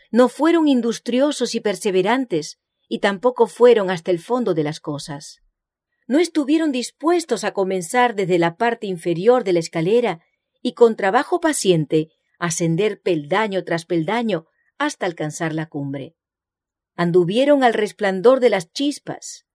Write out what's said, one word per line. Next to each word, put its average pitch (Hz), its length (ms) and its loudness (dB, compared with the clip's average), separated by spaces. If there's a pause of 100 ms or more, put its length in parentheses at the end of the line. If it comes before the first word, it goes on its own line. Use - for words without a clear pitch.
(100)
No 240 180 4
fueron 320 400 2
industriosos 247 880 0
y 220 60 -4
perseverantes, 196 1000 -2 (300)
y 226 100 -6
tampoco 220 480 0
fueron 226 440 4
hasta 180 200 -4
el 175 80 0
fondo 233 340 -2
de 165 120 -2
las 151 160 -6
cosas. 156 580 -12 (680)
No 247 100 2
estuvieron 320 540 0
dispuestos 254 720 -2
a 202 80 -2
comenzar 196 640 0
desde 185 240 2
la 170 160 0
parte 233 320 -4
inferior 185 560 0
de 185 80 -2
la 170 80 2
escalera 175 600 -2 (400)
y 247 140 -6
con 226 220 4
trabajo 262 440 0
paciente 165 680 0 (320)
ascender 170 600 -2
peldaño 185 640 -2
tras 170 240 -6
peldaño 180 600 -2 (300)
hasta 285 300 -4
alcanzar 160 480 -6
la 156 120 -6
cumbre. 139 500 -10 (800)
Anduvieron 190 680 2
al 233 120 4
resplandor 214 680 0
de 240 100 4
las 190 220 -4
chispas, - 840 -8